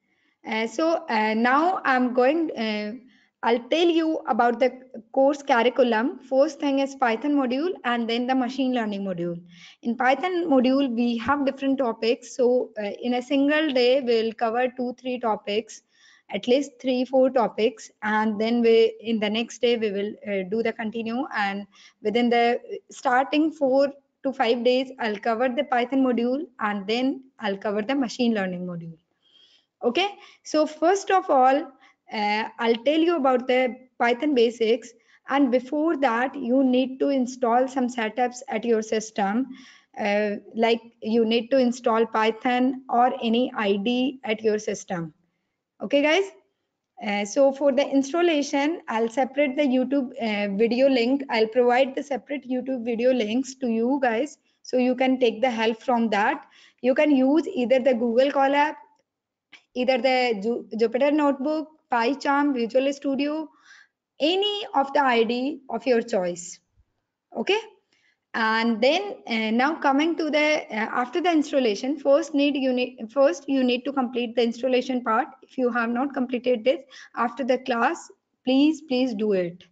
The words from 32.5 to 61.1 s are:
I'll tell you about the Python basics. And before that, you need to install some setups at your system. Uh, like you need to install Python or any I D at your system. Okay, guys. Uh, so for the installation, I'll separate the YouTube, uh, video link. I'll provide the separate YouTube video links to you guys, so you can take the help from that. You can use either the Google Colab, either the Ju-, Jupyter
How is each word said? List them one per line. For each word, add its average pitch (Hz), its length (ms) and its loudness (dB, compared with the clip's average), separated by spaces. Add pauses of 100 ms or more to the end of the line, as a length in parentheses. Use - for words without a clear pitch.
I'll 233 240 0
tell 311 160 2
you 339 160 2
about 262 320 0
the 254 260 0 (240)
Python 247 340 0
basics. 226 600 0 (380)
And 269 200 2
before 302 460 0
that, 262 400 -2
you 262 260 0
need 262 380 0
to 285 80 0
install 254 580 0
some 254 220 -4
setups 240 480 -4 (120)
at 220 160 -6
your 226 180 0
system. 220 680 -2 (520)
Uh, 208 360 -2 (180)
like 226 260 2 (220)
you 226 220 2
need 233 260 0
to 269 80 4
install 233 480 2
Python 247 840 0
or 240 320 4
any 233 360 0
I 208 220 0
D 247 440 -2
at 220 220 -4
your 214 160 0
system. 185 520 -8 (680)
Okay, 285 200 0
guys. 320 220 2 (800)
Uh, 202 220 -4
so 277 300 4
for 285 180 2
the 269 100 2
installation, 285 1040 0
I'll 226 220 -2
separate 262 480 0
the 302 60 2
YouTube, 254 480 0 (100)
uh, 208 340 -2
video 233 360 4
link. 262 400 2
I'll 220 160 2
provide 247 480 2
the 294 80 -4
separate 269 440 -8
YouTube 254 380 -4
video 240 300 2
links 233 400 -2
to - 120 -6
you 233 360 0
guys, 247 340 -2 (240)
so - 160 -6
you 254 180 2
can 262 240 2
take 226 220 2
the 254 100 2
help 226 320 -2
from 233 280 0
that. 226 340 0 (380)
You 254 120 2
can 302 220 4
use 269 320 2
either 247 300 0
the 254 160 2
Google 240 360 2
Colab, 285 440 2 (1000)
either 254 220 2
the 247 460 0
Ju-, 233 340 -4
Jupyter 247 380 2